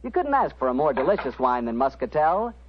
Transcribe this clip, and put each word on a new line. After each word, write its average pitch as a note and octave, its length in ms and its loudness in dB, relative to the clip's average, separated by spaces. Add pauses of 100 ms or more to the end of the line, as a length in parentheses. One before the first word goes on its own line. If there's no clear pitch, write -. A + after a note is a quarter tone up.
You A#3+ 80 -8
couldn't C#4+ 220 0
ask G#3+ 220 0
for C3 120 0
a B2+ 60 0
more D3 180 2
delicious C3+ 440 0
wine B2 280 0
than A#2 120 -4
Muscatel. D3+ 760 0 (140)